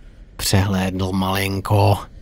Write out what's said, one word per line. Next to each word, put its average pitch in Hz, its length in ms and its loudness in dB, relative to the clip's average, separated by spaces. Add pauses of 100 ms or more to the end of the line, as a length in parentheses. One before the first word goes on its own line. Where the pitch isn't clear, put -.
(360)
přehlédl 95 760 0
malinko. 98 880 0 (240)